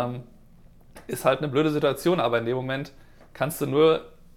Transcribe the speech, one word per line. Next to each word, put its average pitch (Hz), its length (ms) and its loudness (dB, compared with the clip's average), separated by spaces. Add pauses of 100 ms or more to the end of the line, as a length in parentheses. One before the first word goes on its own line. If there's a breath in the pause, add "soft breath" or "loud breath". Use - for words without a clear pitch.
Ähm, 123 160 -10 (840)
ist - 180 -6
halt 131 160 4
eine 151 80 -4
blöde 151 220 2
Situation, 151 500 0
aber 120 180 2
in 117 80 -4
dem 123 100 -2
Moment 131 360 -6 (420 soft breath)
kannst 147 260 -4
du 147 60 -4
nur 156 400 2 (300)